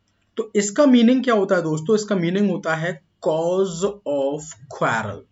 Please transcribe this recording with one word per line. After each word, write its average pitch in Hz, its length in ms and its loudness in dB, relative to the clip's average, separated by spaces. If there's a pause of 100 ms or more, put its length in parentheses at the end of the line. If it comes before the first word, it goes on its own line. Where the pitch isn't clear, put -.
(360)
तो - 200 -8
इसका 285 300 2
मीनिंग 247 380 6
क्या 240 100 2
होता 190 220 2
है 170 60 0
दोस्तों? 156 340 0
इसका 208 200 -2
मीनिंग 185 340 0
होता 165 240 -4
है 165 280 -6 (260)
cause 170 560 0 (240)
of 143 340 -2 (400)
quarrel, 110 380 -2 (120)